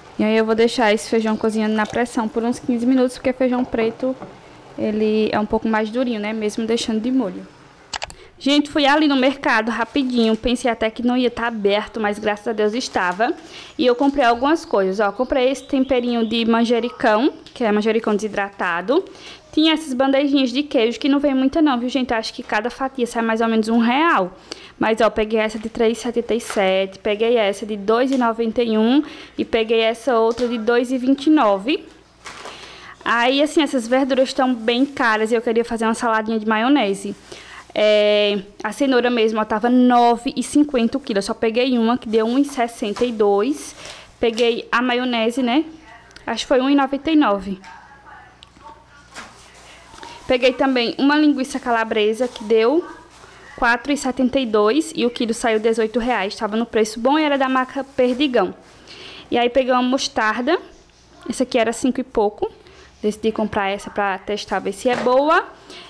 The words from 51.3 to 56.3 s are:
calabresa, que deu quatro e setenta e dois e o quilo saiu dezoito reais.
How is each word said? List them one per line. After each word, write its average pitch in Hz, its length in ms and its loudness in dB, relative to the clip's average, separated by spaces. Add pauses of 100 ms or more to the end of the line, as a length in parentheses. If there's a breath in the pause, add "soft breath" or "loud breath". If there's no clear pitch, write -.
calabresa, 226 680 0
que 240 160 -16
deu 226 400 2 (720 loud breath)
quatro 240 360 0
e 277 40 0
setenta 262 440 0
e 262 40 0
dois 220 500 2
e 226 120 0
o 247 40 0
quilo 240 220 -2
saiu 220 280 0
dezoito 220 380 0
reais. 226 360 -2